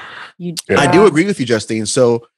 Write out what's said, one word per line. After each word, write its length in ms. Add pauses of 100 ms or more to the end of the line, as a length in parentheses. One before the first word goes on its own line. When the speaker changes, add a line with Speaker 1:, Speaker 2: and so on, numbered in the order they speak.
(380)
Speaker 1:
You, 160 (140)
Speaker 2:
Yeah. 120
Speaker 3:
I 100
do 120
Speaker 1:
yeah. 40
Speaker 3:
agree 180
with 160
you, 60
Justine. 400
So, 400 (120)